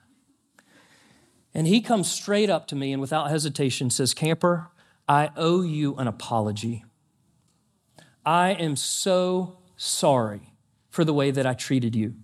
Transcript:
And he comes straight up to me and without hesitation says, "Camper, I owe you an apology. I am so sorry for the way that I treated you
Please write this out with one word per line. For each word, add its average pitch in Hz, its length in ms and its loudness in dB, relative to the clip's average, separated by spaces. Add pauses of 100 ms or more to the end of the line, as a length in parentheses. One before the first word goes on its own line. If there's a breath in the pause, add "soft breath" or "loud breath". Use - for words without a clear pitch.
(1500 soft breath)
And 160 120 -2
he 214 160 4
comes 208 300 0
straight 202 400 0
up 156 160 -2
to 147 80 -8
me 139 160 -4
and 135 100 -2
without 147 300 -2
hesitation 143 580 -2
says, 131 240 0
"Camper, 165 560 0 (380 soft breath)
I 147 280 4
owe 170 280 2
you 151 320 -2
an 131 120 -2
apology. 110 800 -4 (1400 soft breath)
I 175 280 4
am 165 240 -2
so 180 840 0 (180)
sorry 117 800 0 (360)
for 175 140 0
the 156 100 2
way 139 180 2
that 131 160 0
I 123 80 0
treated 120 400 -2
you 110 180 -2 (100)